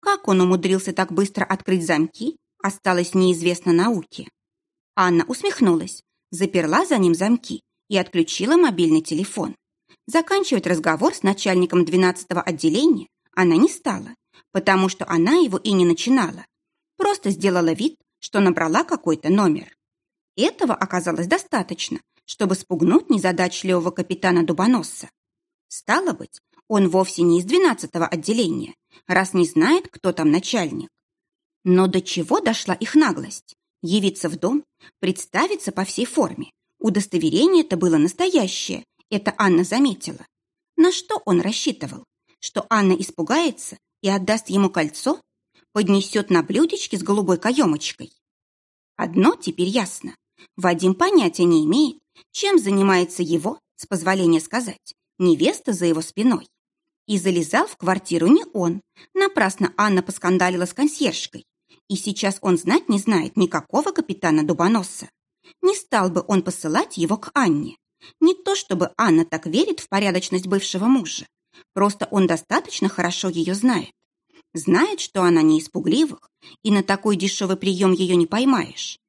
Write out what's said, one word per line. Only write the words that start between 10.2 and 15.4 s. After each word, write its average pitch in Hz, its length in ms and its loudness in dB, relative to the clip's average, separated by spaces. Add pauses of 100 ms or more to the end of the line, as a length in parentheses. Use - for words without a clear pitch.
разговор 165 480 0
с - 80 -12
начальником 185 600 2
двенадцатого 180 560 0
отделения 185 680 0 (240)
она 175 240 4
не 262 120 6
стала, - 460 -6 (380)
потому 190 360 2
что - 200 -8
она 170 260 2
его 269 240 2